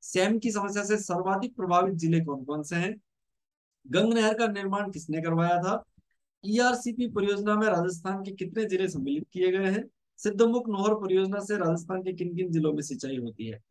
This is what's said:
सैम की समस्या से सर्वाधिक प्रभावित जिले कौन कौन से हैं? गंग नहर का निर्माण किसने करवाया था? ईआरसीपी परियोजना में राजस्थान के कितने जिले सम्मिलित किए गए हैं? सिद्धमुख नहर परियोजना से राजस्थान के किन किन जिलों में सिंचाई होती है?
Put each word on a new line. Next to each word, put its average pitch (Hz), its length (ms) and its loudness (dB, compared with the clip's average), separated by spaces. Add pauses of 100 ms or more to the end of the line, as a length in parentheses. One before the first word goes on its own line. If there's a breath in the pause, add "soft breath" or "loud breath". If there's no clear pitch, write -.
सैम 208 380 2
की 226 120 -2
समस्या 202 340 -2
से 208 120 2
सर्वाधिक 196 600 -2
प्रभावित 185 380 2
जिले 165 260 2
कौन 139 240 -4
कौन 151 180 -4
से 170 140 -6
हैं? 196 240 -4 (840)
गंग 202 280 2
नहर 220 200 4
का 226 120 2
निर्माण 202 440 -2
किसने 160 320 -6
करवाया 170 360 2
था? 185 260 0 (600)
ईआरसीपी 240 640 0
परियोजना 202 460 0
में 214 140 4
राजस्थान 185 540 0
के 196 80 -10
कितने 196 340 -4
जिले 185 240 0
सम्मिलित 143 440 -4
किए 180 180 2
गए 190 200 2
हैं? 220 140 0 (320)
सिद्धमुख 233 520 2
नहर 208 260 2
परियोजना 190 440 0
से 202 180 -4
राजस्थान 185 460 0
के 185 100 -4
किन 175 240 -6
किन 180 140 -2
जिलों 156 220 2
में 147 100 -2
सिंचाई 131 340 -8
होती 113 300 -8
है? 110 120 -10 (120)